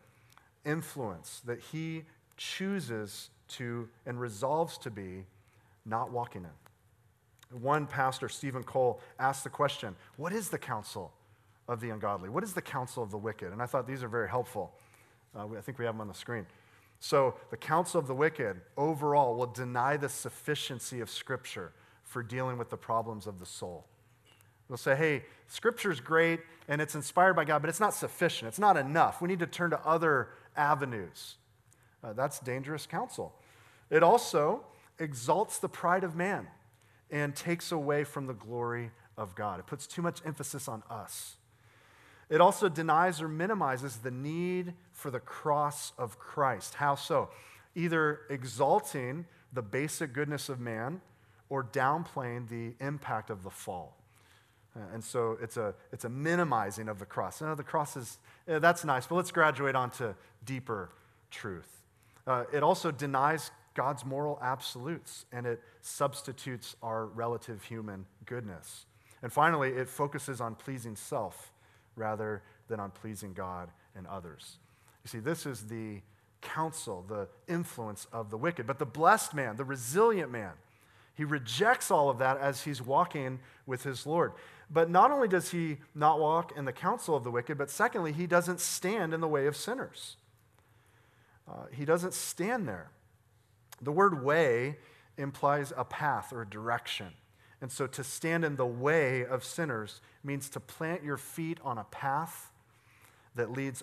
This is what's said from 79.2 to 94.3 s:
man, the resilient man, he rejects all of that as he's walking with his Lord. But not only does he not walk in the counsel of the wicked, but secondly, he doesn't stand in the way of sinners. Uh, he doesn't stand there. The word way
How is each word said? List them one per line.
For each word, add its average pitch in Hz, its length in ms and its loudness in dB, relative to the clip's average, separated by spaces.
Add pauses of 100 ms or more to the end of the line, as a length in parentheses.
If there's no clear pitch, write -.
man, 123 220 -2
the 135 80 -4
resilient 139 680 2
man, 107 220 -6 (600)
he 151 100 -4
rejects 143 640 2
all 151 180 8
of 127 100 2
that 135 200 4
as 139 240 0
he's 139 180 -4
walking 135 600 2 (260)
with 127 180 -4
his 135 220 -6
Lord. 151 260 2 (380)
But 165 200 4
not 196 200 10
only 277 180 4
does 180 220 2
he 160 280 -2 (160)
not 151 260 6
walk 160 360 4
in 143 100 -6
the 127 60 0
counsel 175 440 0
of 123 80 -2
the 123 60 -4
wicked, 120 280 -2
but 143 120 -2
secondly, 202 420 0
he 175 140 -4
doesn't 175 340 4
stand 180 520 0
in 160 80 -2
the 165 80 0
way 143 180 4
of 147 100 2
sinners. - 600 -6 (1300)
Uh, - 220 -12
he 143 120 -6
doesn't 170 300 4
stand 202 540 -2
there. 87 220 -8 (920)
The 135 100 -2
word 175 300 6
way 143 560 4 (400)